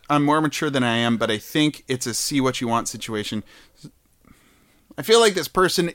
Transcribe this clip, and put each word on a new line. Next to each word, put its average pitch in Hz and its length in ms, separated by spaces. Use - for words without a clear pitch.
I'm 147 160
more 151 160
mature 151 300
than 135 120
I 117 140
am, 117 220
but 113 120
I 107 60
think 151 500
it's 127 200
a 117 80
see - 260
what 127 200
you 127 60
want 117 220
situation." 107 560
I 147 60
feel 220 180
like 214 140
this 165 140
person 180 460